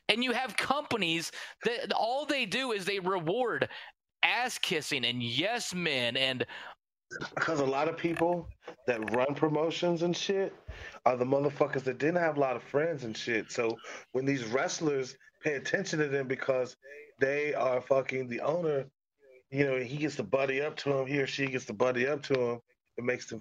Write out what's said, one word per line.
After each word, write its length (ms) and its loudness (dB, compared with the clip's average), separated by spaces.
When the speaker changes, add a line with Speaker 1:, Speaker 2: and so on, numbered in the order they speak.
Speaker 1:
And 160 2
you 80 0
have 240 -2
companies 720 0
that 280 0
all 340 0
they 200 0
do 260 0
is 120 -2
they 160 -2
reward 680 0
ass 360 2
kissing 460 0
and 180 0
yes 520 -2
men 420 2
and 300 2
Speaker 2:
Because 260 0
a 60 4
lot 220 2
of 80 -4
people 520 0
that 280 0
run 200 4
promotions 680 2
and 140 2
shit 380 -2
are 120 4
the 80 2
motherfuckers 600 2
that 140 -2
didn't 240 2
have 140 2
a 40 2
lot 160 2
of 60 -6
friends 420 0
and 120 -6
shit. 360 -2
So 240 0
when 120 0
these 220 2
wrestlers 720 0
pay 120 0
attention 440 -2
to 100 4
them 180 0
because 500 0
they 340 2
are 260 2
fucking 480 0
the 120 -4
owner, 460 0
you 160 4
know, 120 2
he 200 -4
gets 180 -2
to 60 -4
buddy 400 2
up 160 -4
to 140 0
him, 140 2
he 140 0
or 60 2
she 200 -2
gets 200 -4
to 80 -6
buddy 340 2
up 160 -2
to 160 2
him, 200 0
it 80 -6
makes 240 -2
them 120 -10